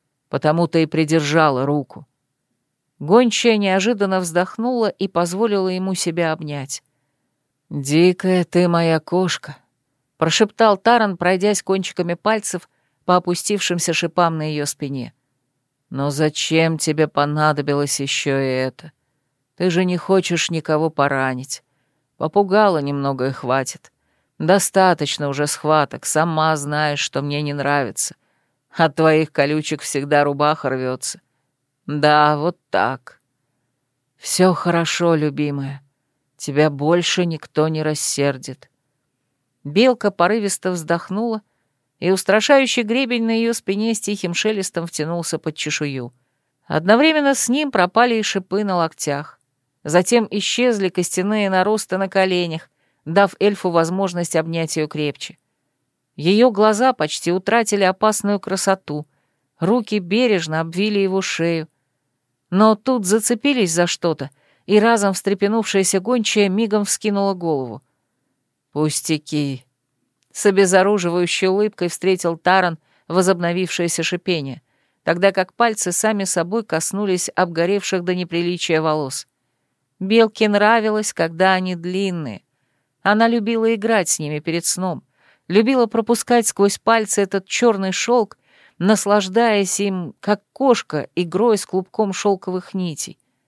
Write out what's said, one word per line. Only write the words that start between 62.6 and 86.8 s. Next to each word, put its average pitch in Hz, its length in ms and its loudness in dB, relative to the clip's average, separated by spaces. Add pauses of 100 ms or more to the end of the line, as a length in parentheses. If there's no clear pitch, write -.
тут 233 280 -2
зацепились 220 680 0
за 175 140 2
что-то, 156 440 -4 (360)
и 208 120 4
разом 202 360 2
встрепенувшаяся 202 840 0
гончая 214 480 0
мигом 208 360 0
вскинула 196 500 -2
голову. 139 480 -4 (880)
"Пустяки!" 147 920 -4 (680)
С - 140 -2
обезоруживающей 185 1000 2
улыбкой 196 400 -2
встретил 180 480 -2
Таран 180 420 2 (300)
возобновившееся 175 920 0
шипение, 160 600 -4 (400)
тогда 175 300 2
как 190 220 -4
пальцы 220 380 0
сами 208 320 -2
собой 185 400 -2
коснулись 185 720 -4
обгоревших 180 720 0
до 180 100 0
неприличия 170 680 -2
волос. 156 460 -2 (720)
Белке 214 500 2
нравилось, 214 640 2
когда 170 420 0
они 185 200 -2
длинные. 175 680 -6 (600)
Она 214 240 4
любила 226 480 0
играть 214 360 0
с - 80 -2
ними 151 200 -4
перед 160 260 -4
сном, 180 380 -4 (460)
любила 226 380 2
пропускать 233 600 0
сквозь - 320 0
пальцы 220 440 0